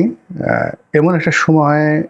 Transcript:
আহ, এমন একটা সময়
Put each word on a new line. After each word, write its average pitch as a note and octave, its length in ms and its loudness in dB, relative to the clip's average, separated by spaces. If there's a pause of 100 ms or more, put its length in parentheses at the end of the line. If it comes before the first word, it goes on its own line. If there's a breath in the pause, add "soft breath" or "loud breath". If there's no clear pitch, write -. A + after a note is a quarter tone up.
আহ, - 960 -4
এমন E3+ 180 2
একটা D#3 160 -2
সময় D3+ 800 2